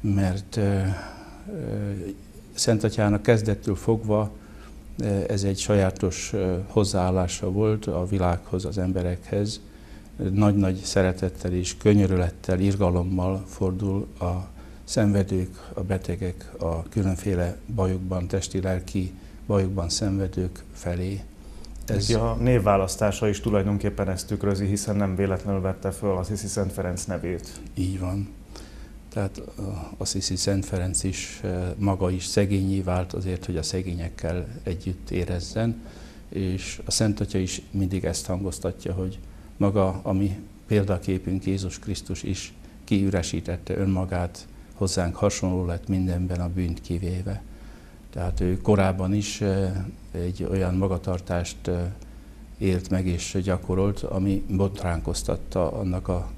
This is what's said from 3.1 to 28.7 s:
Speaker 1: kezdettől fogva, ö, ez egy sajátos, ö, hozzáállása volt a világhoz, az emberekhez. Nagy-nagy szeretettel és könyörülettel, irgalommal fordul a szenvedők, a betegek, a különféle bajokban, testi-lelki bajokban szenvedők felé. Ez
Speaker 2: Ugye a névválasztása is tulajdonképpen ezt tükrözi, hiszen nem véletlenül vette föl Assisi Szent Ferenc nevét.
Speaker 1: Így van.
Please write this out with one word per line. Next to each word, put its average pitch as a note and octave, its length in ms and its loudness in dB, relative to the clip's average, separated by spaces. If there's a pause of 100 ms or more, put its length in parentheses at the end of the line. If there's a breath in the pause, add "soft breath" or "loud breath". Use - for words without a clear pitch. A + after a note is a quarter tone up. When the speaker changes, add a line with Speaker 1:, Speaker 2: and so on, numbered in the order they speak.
Speaker 1:
kezdettől G#2+ 520 4
fogva, G#2+ 560 2 (680 loud breath)
ö, G#2 200 2 (100)
ez G2 160 0
egy G2 140 2
sajátos, F#2+ 720 2
ö, F#2 240 2 (100)
hozzáállása F#2 840 2
volt G#2+ 360 2
a F2+ 200 0
világhoz, F#2 580 0
az F2 140 -2
emberekhez. F#2 840 0 (720 loud breath)
Nagy-nagy G2 440 6
szeretettel F#2 760 2
és F2+ 240 0
könyörülettel, F#2 840 4
irgalommal F#2+ 840 2
fordul F#2+ 600 0 (140)
a F2+ 140 0 (500 loud breath)
szenvedők, G2 920 2
a G2 60 -4
betegek, F#2 760 -2
a E2 240 -2
különféle F#2 720 0 (180)
bajokban, F#2 520 0
testi-lelki F#2 880 -2 (340 loud breath)
bajokban F#2+ 420 2
szenvedők F#2 840 0
felé. F#2 480 -2 (680 loud breath)
Ez G#2 180 2
Speaker 2:
Ugye A2+ 140 4
a A2+ 160 2
névválasztása G#2 960 4
is G2+ 120 2
tulajdonképpen G2+ 680 2
ezt F#2 180 -4
tükrözi, G2+ 400 0
hiszen G2+ 300 2
nem G2 200 2
véletlenül G2 440 2
vette F#2+ 300 0
föl F#2+ 260 0
Assisi G2 300 -2
Szent G2 260 0
Ferenc F2+ 320 -2
nevét. E2+ 560 -4 (140)
Speaker 1:
Így F#2 260 0
van. F#2+ 280 -2 (840 loud breath)